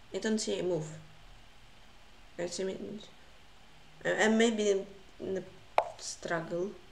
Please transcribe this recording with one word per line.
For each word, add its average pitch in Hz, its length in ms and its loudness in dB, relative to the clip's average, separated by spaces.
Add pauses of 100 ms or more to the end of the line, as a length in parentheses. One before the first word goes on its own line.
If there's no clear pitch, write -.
(140)
I 196 40 -2
don't 214 220 4
see 202 200 0
a 170 40 0
move. 165 240 2 (1500)
I 170 80 0
see 190 160 -4
me, 190 120 0 (1300)
uh, 170 40 4
I 180 200 6
may 226 200 8
be 208 220 4
in, 196 140 2 (340)
in 190 160 -2
the 180 80 -2 (540)
struggle 170 720 -2 (200)